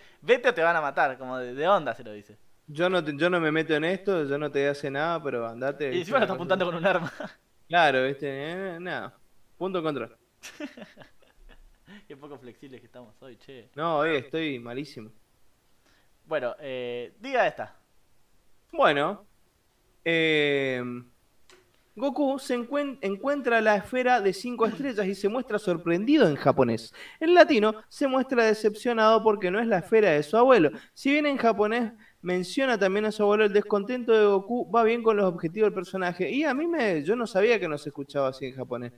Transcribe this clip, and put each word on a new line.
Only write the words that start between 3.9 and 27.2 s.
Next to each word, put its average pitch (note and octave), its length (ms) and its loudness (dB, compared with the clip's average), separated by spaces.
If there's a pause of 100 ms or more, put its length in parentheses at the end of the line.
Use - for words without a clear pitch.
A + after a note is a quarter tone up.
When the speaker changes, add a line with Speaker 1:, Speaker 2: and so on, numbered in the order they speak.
Speaker 2:
yo C#3 120 -4
no D3 140 -4
te C#3 160 0
hace C#3+ 240 -4
nada, D#3+ 320 -4
pero B2 240 -4
andate", C3+ 380 -6
Speaker 1:
Y - 20 -4
Speaker 2:
¿viste? F3 140 -2
Speaker 1:
encima A3 180 -2
lo A3+ 60 2
está F#3 80 -4
Speaker 2:
Una F3+ 40 -6
cosa F3 160 -2
Speaker 1:
apuntando - 140 0
con E3+ 80 -4
un E3+ 100 -6
arma. F3+ 260 0
<laughs> - 560 -18
Speaker 2:
Claro, D3 380 2
¿viste? C#3 220 -6 (480)
Eh, E3 40 -16
nada. C#3 380 -10 (400)
Punto F#3 220 -4
en D#3+ 60 -4
contra. C3 240 -4 (320)
Speaker 1:
<laughs> - 1700 -20
Qué D3+ 80 -20
poco C#3+ 220 -18
flexibles B2 440 -20
que B2 40 -20
estamos A#2 360 -20
hoy, C3 160 -20
che. B2 380 -20
Speaker 2:
No, D#3+ 220 -2
hoy D#3 200 0
estoy C#3 420 -6
malísimo. A#2+ 520 -12 (1120)
Speaker 1:
Bueno, C3 340 -6
eh, B2 600 -10
diga A#3+ 280 -2
esta. - 280 -8 (960)
Speaker 2:
Bueno. F#3 540 0 (800)
Eh, D3 800 0 (1120)
Goku C#4 440 -2
se C4 160 -4
encuen-, B3+ 460 -6
encuentra A#3 580 -2
la G#3+ 160 4
esfera B3 460 0
de G3 100 2
cinco A3+ 340 -2
estrellas A3 400 -4
y G3 100 -4
se G3 120 -4
muestra G#3+ 320 -2
sorprendido F3+ 720 2
en C#3+ 80 2
japonés. A#2+ 560 2 (260)
En E4 140 4